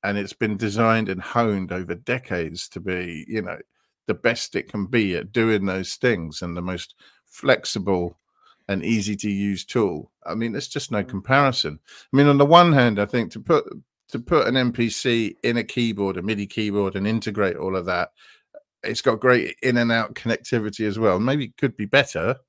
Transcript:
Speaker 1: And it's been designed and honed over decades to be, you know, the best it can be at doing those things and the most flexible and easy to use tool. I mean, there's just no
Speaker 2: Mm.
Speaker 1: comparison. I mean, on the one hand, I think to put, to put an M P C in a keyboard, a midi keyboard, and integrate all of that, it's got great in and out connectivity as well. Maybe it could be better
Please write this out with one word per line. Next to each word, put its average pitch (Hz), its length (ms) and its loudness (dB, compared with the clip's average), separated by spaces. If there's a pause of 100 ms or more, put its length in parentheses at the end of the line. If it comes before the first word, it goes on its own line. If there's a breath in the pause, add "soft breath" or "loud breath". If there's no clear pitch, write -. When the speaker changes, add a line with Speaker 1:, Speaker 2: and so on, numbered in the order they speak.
Speaker 1:
And 101 140 0
it's 98 160 -6
been 107 240 -2
designed 113 500 2
and 92 140 -6
honed 104 500 0
over 90 220 -6
decades 87 760 -6
to 90 100 -10
be, 90 460 -6
you 110 140 -4
know, 90 180 -10 (480)
the 110 80 -2
best - 420 -2
it - 120 -6
can 104 160 -4
be 101 320 0
at 92 160 -8
doing 113 320 2
those 95 300 -4
things 87 480 -2
and 87 120 -6
the 87 60 -6
most 90 340 -8 (300 soft breath)
flexible 95 920 -2 (500 soft breath)
and 95 160 -2
easy 104 320 0
to 107 140 -4
use 101 340 -2
tool. 92 460 -2 (160)
I 78 80 -6
mean, 113 180 -4
there's 131 160 -8
just - 240 -8
no 104 100 -2
Speaker 2:
Mm. 90 60 -6
Speaker 1:
comparison. 123 680 0 (340 loud breath)
I 131 40 2
mean, 143 100 8
on 143 120 6
the 143 60 8
one 170 280 8
hand, 120 280 4
I 104 60 2
think 120 260 -2
to 110 80 -12
put, 156 240 2 (440)
to 131 100 -8
put 123 280 2
an 123 100 0
M 123 160 2
P 117 180 0
C 117 520 0
in 117 140 2
a 117 80 -2
keyboard, 101 520 -2
a 87 60 -6
midi 101 240 -2
keyboard, 101 500 -2
and 98 100 -2
integrate 104 500 -2
all 95 200 -4
of 90 100 -4
that, 90 240 -2 (720 soft breath)
it's - 200 -6
got 113 180 0
great 123 420 2
in 127 160 2
and 117 120 2
out 113 240 0
connectivity 113 720 -4
as 101 120 -2
well. 101 200 4
Maybe 131 280 0
it - 100 -18
could 127 200 -2
be 107 80 -4
better 117 520 0 (120)